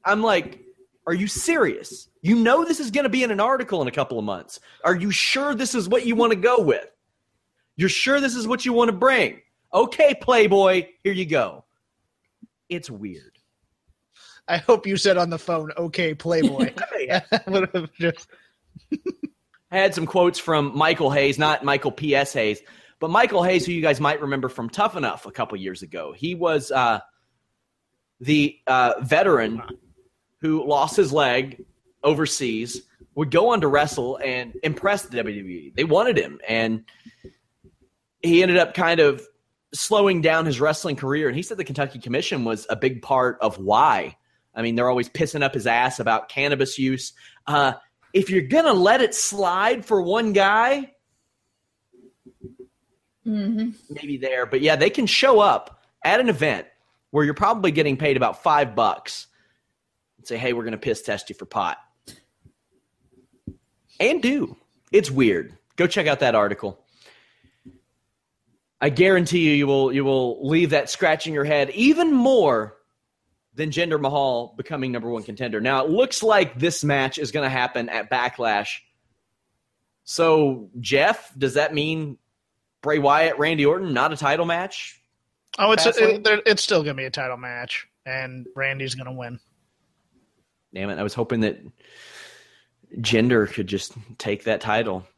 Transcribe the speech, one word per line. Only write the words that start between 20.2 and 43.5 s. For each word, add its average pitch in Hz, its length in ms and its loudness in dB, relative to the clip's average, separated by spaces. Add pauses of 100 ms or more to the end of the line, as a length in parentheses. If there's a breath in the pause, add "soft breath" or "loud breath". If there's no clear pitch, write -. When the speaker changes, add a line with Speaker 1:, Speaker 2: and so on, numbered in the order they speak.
Speaker 1:
from 147 400 -2
Michael 156 340 2
Hayes, 139 280 2
not 151 240 0
Michael 139 300 0
P 147 200 -2
S 139 200 0
Hayes, 107 260 -2 (400 soft breath)
but 160 100 -4
Michael 208 340 2
Hayes, 180 220 2
who 175 60 -6
you 170 100 -4
guys 147 200 2
might 151 180 0
remember 139 300 -4
from 117 200 -10
Tough 208 280 -2
Enough 117 280 -6
a 101 60 -16
couple 107 260 -6
years 95 240 -10
ago. 80 300 -12
He 175 240 -8
was, 160 360 -2
uh, 120 280 0 (1200)
the, 147 480 2
uh, 127 320 4
veteran 127 640 2 (800)
who 156 260 -2
lost 147 300 0
his 160 160 2
leg 135 500 0 (400)
overseas, 131 800 -2 (340 soft breath)
would 147 160 -4
go 196 220 4
on 202 80 0
to 156 60 2
wrestle 143 500 0
and 127 440 -6
impress 190 420 -2
the 123 140 -8
W 107 200 -6
W 92 200 -12
E. 71 160 -18
They 139 120 -2
wanted 190 320 2
him, 73 300 -4
and 113 360 -2 (1400 loud breath)
he 170 220 6
ended 180 140 4
up 170 160 2
kind 170 260 0
of 143 260 4 (480)
slowing 196 480 2
down 160 240 2
his 131 140 -2
wrestling 151 380 -2
career. 139 300 -4
And 123 80 -2
he 160 80 -6
said 202 140 -10
the 185 60 -6
Kentucky 139 360 -6
Commission 123 440 -4
was 113 260 -6
a 113 60 -2
big 120 260 -2
part 127 380 0
of 107 180 -2